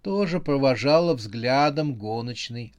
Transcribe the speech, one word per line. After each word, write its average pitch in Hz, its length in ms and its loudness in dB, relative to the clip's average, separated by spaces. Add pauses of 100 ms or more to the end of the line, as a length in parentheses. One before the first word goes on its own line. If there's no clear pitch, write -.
тоже 196 380 0
провожала 143 760 4
взглядом 131 800 0
гоночный 117 840 -8